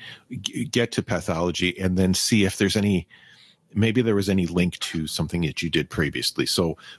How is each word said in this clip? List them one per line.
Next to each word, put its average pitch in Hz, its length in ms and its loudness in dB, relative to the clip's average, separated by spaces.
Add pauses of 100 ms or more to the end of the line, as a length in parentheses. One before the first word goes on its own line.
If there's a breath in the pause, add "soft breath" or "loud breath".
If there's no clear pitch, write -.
(400 loud breath)
g-, - 240 -6
get 120 280 0
to 101 100 -2
pathology 87 760 -2
and 92 180 0
then 92 180 4
see 104 300 2
if 95 120 0
there's 98 180 2
any, 101 320 2 (680 soft breath)
maybe 113 280 4
there 110 120 4
was 98 160 2
any 95 160 4
link 87 320 0
to 80 280 -4
something 85 360 -4
that 76 200 -4
you 85 60 -2
did 76 220 -2
previously. 65 560 -2
So 85 320 0 (200 loud breath)